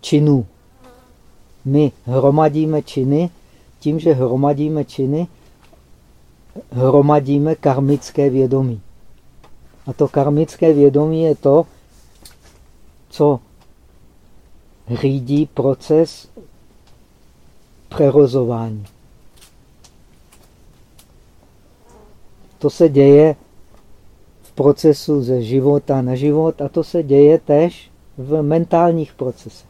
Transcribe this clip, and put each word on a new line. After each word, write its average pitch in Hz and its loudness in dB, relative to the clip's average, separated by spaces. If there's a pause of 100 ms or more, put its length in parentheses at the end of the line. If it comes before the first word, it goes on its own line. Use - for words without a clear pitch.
Činů. 147 0 (1200)
My 143 0 (140)
hromadíme 147 0
činy, 143 -4 (500)
tím, 151 -4
že 160 0
hromadíme 143 -2
činy, 147 -6 (1400)
hromadíme 143 0
karmické 139 -2
vědomí. 131 -2 (1040)
A 131 -12
to 143 -2
karmické 151 0
vědomí 147 2
je 156 0
to, 147 0 (1500)
co 143 0 (1500)
řídí 135 -4
proces 143 -4 (1600)
přerozování. 120 0 (3750)
To 147 -2
se 165 2
děje 143 6 (1080)
v - -20
procesu 143 0
ze 123 -4
života 135 -2
na 127 -4
život 147 -2
a 143 -8
to 165 -4
se 170 -4
děje 147 4
též 156 -2 (260)
v 143 -6
mentálních 165 -2
procesech. - -12